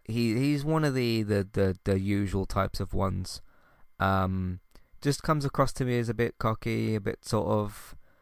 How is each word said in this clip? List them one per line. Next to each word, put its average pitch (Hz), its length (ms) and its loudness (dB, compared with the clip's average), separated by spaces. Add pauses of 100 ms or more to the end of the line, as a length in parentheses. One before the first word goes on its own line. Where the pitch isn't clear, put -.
he, 113 340 0
he's 143 260 0
one 156 200 2
of 139 100 2
the, 117 300 2
the, 101 280 2
the, 95 300 2
the 98 160 2
usual 98 480 0
types - 320 -2
of - 160 -4
ones. 95 460 -2 (580)
Um, 92 640 0 (400)
just - 240 0
comes 151 200 2
across 135 300 2
to 135 100 -2
me 123 140 0
as 117 100 0
a 117 60 -2
bit 117 240 -2
cocky, 113 560 0
a 107 60 0
bit 107 240 -6
sort 104 240 0
of 107 480 -2 (260)